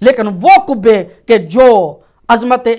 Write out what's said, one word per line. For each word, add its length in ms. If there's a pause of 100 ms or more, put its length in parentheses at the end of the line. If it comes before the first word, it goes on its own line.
लेकिन 240
वो 360
कुब्बे 400 (260)
के 100
जो 640 (260)
अजमत 360 (140)